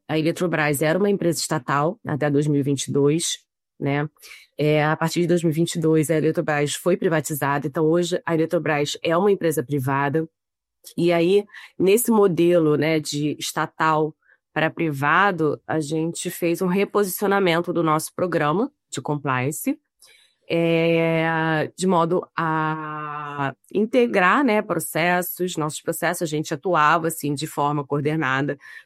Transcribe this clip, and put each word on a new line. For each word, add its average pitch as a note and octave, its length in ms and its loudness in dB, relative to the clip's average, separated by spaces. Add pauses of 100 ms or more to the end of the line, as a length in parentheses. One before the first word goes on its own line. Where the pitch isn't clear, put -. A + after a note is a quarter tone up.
A D#3 100 0
Eletrobras D#3 600 0
era D#3+ 180 2
uma G3+ 120 2
empresa E3+ 300 0
estatal D3+ 680 -2
até D3 240 -2
dois D3 160 2
mil D3 140 2
e - 20 0
vinte C#3 240 -2
e - 60 -8
dois, D3 480 0 (380)
né? C#3+ 300 -2 (480)
É, D3+ 280 2
a D#3 120 2
partir E3 260 -2
de F3 40 0
dois E3+ 160 2
mil E3+ 80 2
e D3 40 -2
vinte E3 200 0
e F3 60 -4
dois, D#3+ 300 2
a D#3+ 60 2
Eletrobras D3+ 580 0
foi F3+ 220 0
privatizada. D3 680 -2
Então, D#3 180 -2
hoje, E3+ 400 2
a E3 80 -2
Eletrobras D#3+ 720 0
é E3 120 0
uma G3 160 4
empresa D#3+ 320 0
privada. C#3 640 0 (720)
E E3+ 160 2
aí, F3+ 320 2 (340)
nesse G3 320 2
modelo, E3+ 680 4
né, D#3 240 2
de D3 380 -4
estatal D#3 760 -2 (380)
para D#3 180 0
privado, D#3+ 960 0
a D#3 140 -2
gente D#3+ 500 -4
fez E3+ 320 -2
um F#3 60 0
reposicionamento G3 1040 0
do E3 100 0
nosso D#3 320 0
programa E3+ 560 0 (180)
de - 120 -10
compliance, D3 760 -2 (720)
é, E3 1300 2
de F#3 120 -2
modo E3+ 360 2 (120)
a D3+ 1160 -4 (200)
integrar, A3 720 2
né, G#3+ 180 2
processos, F3+ 920 -2
nossos D#3 240 -4
processos, E3+ 420 -4
a E3+ 40 -2
gente D3+ 280 -4
atuava, D#3+ 540 2
assim, D3 260 -4
de C#3+ 140 -6
forma D3 360 -2
coordenada C#3+ 720 -2 (300)